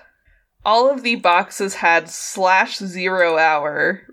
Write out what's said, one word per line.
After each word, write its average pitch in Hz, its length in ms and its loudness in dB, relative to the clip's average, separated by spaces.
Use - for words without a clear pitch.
all 247 220 4
of 262 100 -4
the 233 140 -2
boxes 190 580 0
had 170 340 2
slash 185 680 -2
zero 185 640 -2
hour 156 720 0